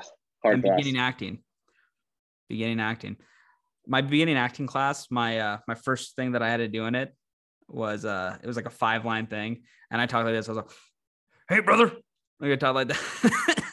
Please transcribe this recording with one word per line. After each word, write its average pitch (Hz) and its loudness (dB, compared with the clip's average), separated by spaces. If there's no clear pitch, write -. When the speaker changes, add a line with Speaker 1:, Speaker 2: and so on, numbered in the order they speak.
Speaker 1:
hard - 6
Speaker 2:
I'm 127 2
Speaker 1:
class. 98 6
Speaker 2:
beginning 131 0
acting. 117 -2
Beginning 113 -2
acting. 110 -4
My 131 2
beginning 147 2
acting 123 -2
class, 139 -2
my, 117 0
uh, 104 -2
my 117 -4
first - -6
thing 127 -4
that 117 0
I 113 0
had 117 2
to 117 -2
do 110 -4
in 120 -2
it 135 -4
was, 107 -6
uh, 92 -4
it - -14
was, 120 -6
like, 117 -6
a - -8
five-line 113 0
thing. 110 -8
And 117 -2
I 123 2
talked 117 0
like 113 0
this. 110 -4
I 113 -6
was 110 -4
like, 104 -10
"Hey, 196 4
brother." 214 6
Like, 143 0
I 139 4
talked 131 2
like 131 0
that. - 0